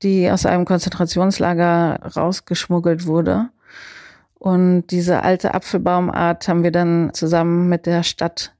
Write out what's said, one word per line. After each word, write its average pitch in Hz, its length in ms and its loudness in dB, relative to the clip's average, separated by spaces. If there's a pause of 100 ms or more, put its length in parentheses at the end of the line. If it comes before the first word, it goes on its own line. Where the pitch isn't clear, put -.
die 190 260 2
aus - 160 0
einem 180 180 2
Konzentrationslager 175 1500 0
rausgeschmuggelt 170 920 -2
wurde. 180 420 0 (840)
Und 180 520 2
diese 175 360 0
alte 185 300 0
Apfelbaumart 180 920 -2
haben 170 160 2
wir 170 80 2
dann 170 420 0
zusammen 170 540 0
mit 170 200 0
der 170 160 0
Stadt - 560 -6